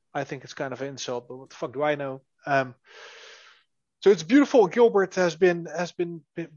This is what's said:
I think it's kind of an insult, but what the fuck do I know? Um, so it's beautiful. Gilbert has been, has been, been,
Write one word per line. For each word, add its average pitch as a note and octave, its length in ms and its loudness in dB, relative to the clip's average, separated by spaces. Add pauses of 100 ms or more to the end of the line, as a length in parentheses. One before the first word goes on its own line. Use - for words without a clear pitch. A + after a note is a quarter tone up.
(140)
I D3 100 -4
think C#3 200 -12
it's C3 100 -20
kind C3+ 200 -8
of A#2+ 80 -10
an C3+ 80 -8
insult, B2+ 380 -8
but B2+ 100 -14
what C3+ 120 -20
the - 60 -20
fuck C#3+ 180 -8
do C#3 100 -4
I D3+ 120 0
know? C3+ 260 -8 (240)
Um, C3 300 0 (1300)
so F#3+ 80 4
it's E3+ 140 4
beautiful. A#3+ 440 4
Gilbert G3 480 2
has F3 200 0
been, F3 320 2 (100)
has F3 140 -6
been, E3+ 300 -8 (140)
been, E3 220 -10